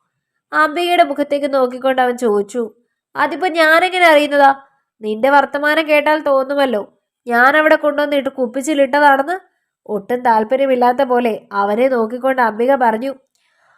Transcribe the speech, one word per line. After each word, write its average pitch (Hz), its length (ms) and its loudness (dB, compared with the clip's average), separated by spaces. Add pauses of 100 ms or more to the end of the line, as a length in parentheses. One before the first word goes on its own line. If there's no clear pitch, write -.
(520)
അംബികയുടെ 339 500 0
മുഖത്തേക്ക് 285 520 -2
നോക്കിക്കൊണ്ട് 254 480 0
അവൻ 247 140 -2
ചോദിച്ചു. 220 580 -4 (420)
"അതിപ്പോ 302 320 -2
ഞാനെങ്ങനെ 339 580 2
അറിയുന്നതാ? 285 480 4 (460)
നിന്റെ 220 300 -2
വർത്തമാനം 294 580 0
കേട്ടാൽ 302 320 0
തോന്നുമല്ലോ 269 800 -2 (260)
ഞാൻ 240 300 2
അവിടെ 311 200 4
കൊണ്ടുവന്നിട്ട് 294 520 -2
കുപ്പിച്ചിലിട്ടതാണെന്ന്." 277 1080 0 (480)
ഒട്ടും 214 340 -6
താല്പര്യമില്ലാത്ത 247 800 0
പോലെ 247 380 -2 (120)
അവനെ 208 360 0
നോക്കിക്കൊണ്ട് 254 540 -2
അംബിക 233 320 0
പറഞ്ഞു. 247 400 -2 (640)